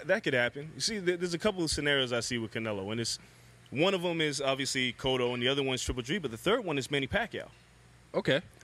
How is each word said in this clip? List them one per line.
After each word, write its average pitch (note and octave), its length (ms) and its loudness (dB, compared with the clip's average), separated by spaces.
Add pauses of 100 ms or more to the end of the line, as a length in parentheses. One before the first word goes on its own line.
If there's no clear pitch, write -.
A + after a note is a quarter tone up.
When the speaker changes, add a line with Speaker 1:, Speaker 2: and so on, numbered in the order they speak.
Speaker 1:
that F#3+ 180 2
could C#3+ 100 2
happen. B2+ 400 0
You C3+ 60 -12
see, G#3 200 -2
th-, F3 200 0
there's F3 140 -2
a E3 40 -4
couple F#3+ 240 0
of D#3 80 0
scenarios C#3 420 2
I A#2 80 2
see A#2+ 180 -2
with A2 140 -4
Canelo, G#2+ 380 -4
and A#2 100 -2
it's, - 180 -2 (520)
one F3 240 4
of F3 100 -2
'em E3+ 160 0
is C#3+ 200 0
obviously C3 540 0
Cotto, B2+ 380 2
and B2 100 -4
the B2 60 2
other C#3 140 2
one's C3 200 0
Triple B2 200 -2
G, D3+ 160 -2
but C#3 140 -4
the A2+ 40 -8
third A3 280 0
one D#3 120 -2
is B2+ 140 -4
Manny C#3 160 0
Pacquiao. G3+ 420 -4 (680)
Speaker 2:
Okay. D#3 260 2 (240)